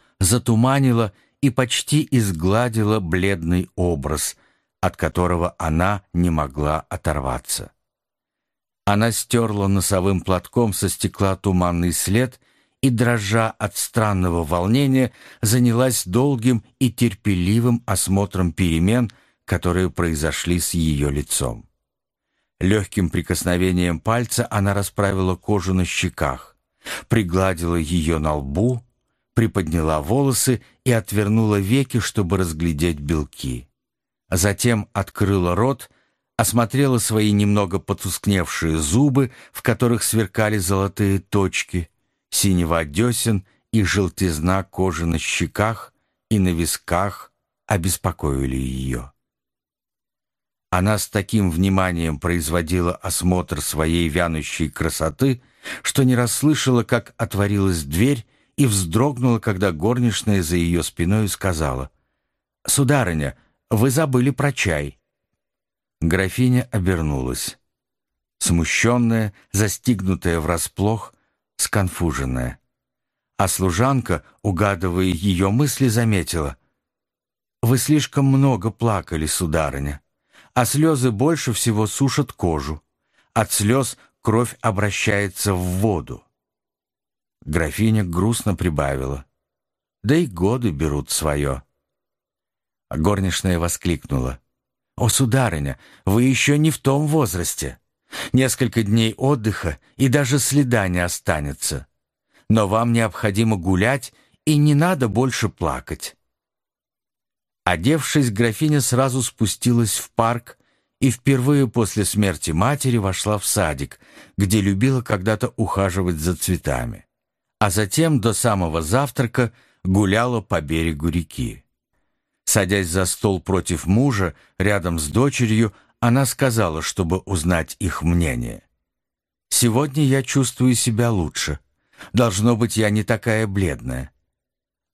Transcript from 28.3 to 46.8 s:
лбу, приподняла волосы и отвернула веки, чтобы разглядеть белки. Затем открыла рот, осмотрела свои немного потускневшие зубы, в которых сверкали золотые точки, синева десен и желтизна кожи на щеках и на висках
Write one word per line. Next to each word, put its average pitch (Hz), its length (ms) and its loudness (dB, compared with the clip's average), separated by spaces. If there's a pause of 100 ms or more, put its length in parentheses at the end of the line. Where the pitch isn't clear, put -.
лбу, 87 480 -2 (500)
приподняла 80 680 0
волосы 123 600 0 (240)
и 127 60 2
отвернула 107 680 2
веки, 120 400 0
чтобы 98 380 -2
разглядеть 82 640 -2
белки. 71 680 -4 (640)
Затем 101 640 0
открыла 95 600 0
рот, 127 340 -2 (480)
осмотрела 123 640 2
свои 107 320 2
немного 104 480 2
потускневшие 90 1000 -2
зубы, 123 540 2 (200)
в - 100 -16
которых 117 420 0
сверкали 107 540 0
золотые 98 600 0
точки, 92 720 -2 (400)
синева 85 560 0
десен 104 600 0 (260)
и 110 120 2
желтизна 92 800 0
кожи 87 420 -2
на 82 140 0
щеках 101 760 -4 (360)
и 110 100 2
на 92 100 2
висках 87 840 -4 (340)